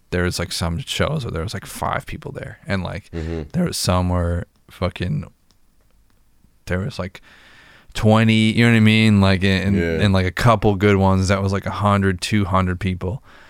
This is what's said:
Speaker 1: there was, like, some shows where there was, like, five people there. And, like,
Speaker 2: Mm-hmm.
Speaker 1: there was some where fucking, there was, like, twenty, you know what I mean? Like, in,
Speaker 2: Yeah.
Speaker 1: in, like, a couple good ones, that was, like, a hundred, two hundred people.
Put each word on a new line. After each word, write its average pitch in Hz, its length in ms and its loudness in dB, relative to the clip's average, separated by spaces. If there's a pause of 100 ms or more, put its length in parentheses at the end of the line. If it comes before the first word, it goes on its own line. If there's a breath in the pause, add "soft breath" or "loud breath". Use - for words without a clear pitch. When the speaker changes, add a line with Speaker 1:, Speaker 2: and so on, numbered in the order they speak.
(100)
Speaker 1:
there 90 140 -2
was, 87 140 -2
like, 87 140 -6
some 85 280 -4
shows 143 460 -4
where - 60 -10
there 80 100 -6
was, 98 120 -8
like, - 120 -12
five - 400 -6
people - 260 -12
there. 143 340 -14
And, 98 160 -4
like, - 280 -10
Speaker 2:
Mm-hmm. 82 320 -6 (100)
Speaker 1:
there 175 120 -2
was - 140 -4
some 90 320 0
where 85 340 -2 (260)
fucking, - 540 -6 (1400)
there 90 120 -4
was, 101 200 -8
like, 90 220 -10 (720 loud breath)
twenty, 110 600 4
you 113 120 4
know 117 80 6
what 117 40 6
I 113 40 4
mean? 110 400 6
Like, 95 240 2
in, 98 300 2
Speaker 2:
Yeah. 85 260 0
Speaker 1:
in, 98 120 2
like, 92 140 2
a 90 60 -4
couple 110 440 2
good 101 200 4
ones, 95 320 2
that 98 140 0
was, 98 100 -2
like, 98 140 -4
a 104 40 -6
hundred, 98 500 0
two 104 260 0
hundred 90 340 -2
people. 92 420 -6 (280 loud breath)